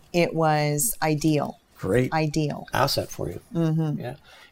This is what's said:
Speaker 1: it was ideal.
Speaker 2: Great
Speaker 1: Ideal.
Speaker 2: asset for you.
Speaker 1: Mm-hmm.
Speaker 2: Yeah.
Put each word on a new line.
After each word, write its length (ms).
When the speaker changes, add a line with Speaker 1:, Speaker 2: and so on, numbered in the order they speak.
Speaker 1:
it 220
was 680
ideal. 560
Speaker 2:
Great 340
Speaker 1:
Ideal. 600
Speaker 2:
asset 360
for 200
you. 120
Speaker 1:
Mm-hmm. 460
Speaker 2:
Yeah. 160